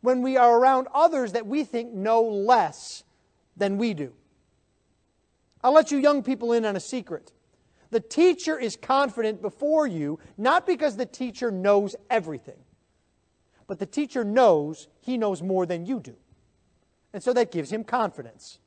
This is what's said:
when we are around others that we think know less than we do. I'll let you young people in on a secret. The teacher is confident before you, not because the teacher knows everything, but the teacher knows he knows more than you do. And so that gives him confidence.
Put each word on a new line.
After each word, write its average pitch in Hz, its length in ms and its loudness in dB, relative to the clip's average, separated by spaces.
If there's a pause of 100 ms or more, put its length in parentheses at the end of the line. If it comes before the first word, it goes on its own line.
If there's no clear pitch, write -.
when 254 220 0
we 262 140 0
are 240 220 6
around 262 360 4
others 285 380 2
that 220 140 -4
we 277 180 -4
think 233 280 -8
know 220 300 2
less 208 800 0 (520)
than 202 220 -2
we 220 160 -2
do. 143 180 -8 (1500)
I'll 262 100 4
let 311 180 6
you 285 80 0
young 285 240 2
people 233 300 -4
in 226 140 0
on 202 100 -2
a 175 40 -4
secret. - 520 -10 (580)
The 226 100 0
teacher 311 580 0
is 226 180 -6
confident 226 640 -2
before 294 460 0
you, 156 320 -6 (180)
not 285 300 0
because 285 300 -2
the 240 100 -4
teacher 247 440 -8
knows 202 460 0 (140)
everything, 160 480 -6 (1080)
but 185 120 -10
the 196 80 -8
teacher 262 380 -4
knows 190 640 2 (120)
he 254 160 -6
knows 202 260 -2
more 185 220 0
than 170 220 -6
you 233 140 -6
do. 120 160 -20 (1000)
And 190 80 -10
so 247 100 0
that 240 180 2
gives 156 220 -6
him 220 100 -6
confidence. 175 840 -6